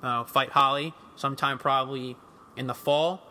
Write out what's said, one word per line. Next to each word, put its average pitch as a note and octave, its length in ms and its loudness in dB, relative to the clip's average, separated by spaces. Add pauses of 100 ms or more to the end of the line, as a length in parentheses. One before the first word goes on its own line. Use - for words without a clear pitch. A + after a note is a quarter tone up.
uh, A#2+ 220 -2
fight C3+ 260 0
Holly C#3+ 420 4 (220)
sometime C#3 420 -2
probably C3 600 -2 (380)
in B2+ 120 -6
the B2 60 -4
fall D#3+ 580 0